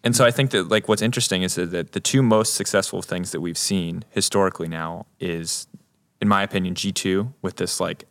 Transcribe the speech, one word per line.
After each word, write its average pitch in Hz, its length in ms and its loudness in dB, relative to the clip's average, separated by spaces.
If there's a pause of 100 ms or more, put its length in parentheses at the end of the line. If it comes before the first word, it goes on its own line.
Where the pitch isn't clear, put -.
And 120 120 2
so 131 80 8
I 120 60 8
think 135 220 0
that, 92 160 2
like, 107 200 2
what's 107 140 4
interesting 110 400 0
is 92 140 -2
that, 87 160 -2
that 85 200 -4
the - 80 -4
two - 220 2
most 113 320 4
successful 98 480 0
things 90 300 -6
that 82 80 -6
we've 82 180 -4
seen 87 520 -2
historically 95 580 0
now 82 380 -8 (140)
is, 82 460 -6 (540)
in 104 80 2
my 98 140 4
opinion, 92 340 -2
G 98 160 -4
two 98 500 -2
with 90 140 -6
this, - 240 -4
like, 87 300 -4